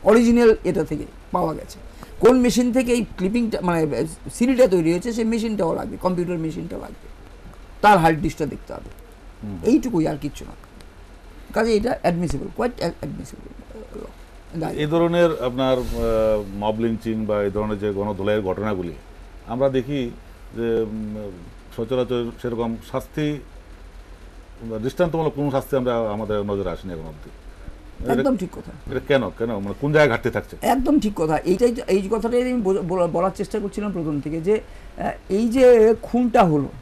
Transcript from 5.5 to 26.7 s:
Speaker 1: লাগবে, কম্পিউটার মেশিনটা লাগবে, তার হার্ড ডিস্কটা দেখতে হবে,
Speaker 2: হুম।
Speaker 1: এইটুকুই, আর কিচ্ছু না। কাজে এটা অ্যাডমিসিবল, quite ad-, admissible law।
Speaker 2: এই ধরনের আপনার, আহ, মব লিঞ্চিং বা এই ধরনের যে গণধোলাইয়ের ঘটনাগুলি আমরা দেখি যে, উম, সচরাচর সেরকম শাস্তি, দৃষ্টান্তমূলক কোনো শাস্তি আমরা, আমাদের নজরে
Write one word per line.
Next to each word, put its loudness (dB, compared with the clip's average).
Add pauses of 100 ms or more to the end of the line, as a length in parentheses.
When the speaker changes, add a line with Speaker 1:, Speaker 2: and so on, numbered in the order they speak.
Speaker 1:
লাগবে, -6
কম্পিউটার -2
মেশিনটা -6
লাগবে, -14 (720)
তার 8
হার্ড 4
ডিস্কটা -2
দেখতে -10
হবে, -14 (520)
Speaker 2:
হুম। -10
Speaker 1:
এইটুকুই, 2
আর -4
কিচ্ছু -10
না। -16 (1040)
কাজে 2
এটা 0
অ্যাডমিসিবল, -2 (120)
quite -2
ad-, -6
admissible -12
law। -6
Speaker 2:
এই -4
ধরনের 2
আপনার, 2
আহ, -4 (760)
মব -2
লিঞ্চিং -2
বা 0
এই 0
ধরনের -4
যে -2
গণধোলাইয়ের -2
ঘটনাগুলি -4 (540)
আমরা 0
দেখি -2 (460)
যে, 0
উম, -8 (460)
সচরাচর -2 (120)
সেরকম -4 (160)
শাস্তি, -4 (1400)
দৃষ্টান্তমূলক 0
কোনো 0
শাস্তি -2
আমরা, 0
আমাদের -2
নজরে -2